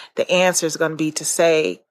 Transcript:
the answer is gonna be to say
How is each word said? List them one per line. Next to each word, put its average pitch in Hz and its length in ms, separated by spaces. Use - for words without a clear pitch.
the - 160
answer 180 360
is 151 100
gonna 160 180
be 156 180
to 160 120
say 156 680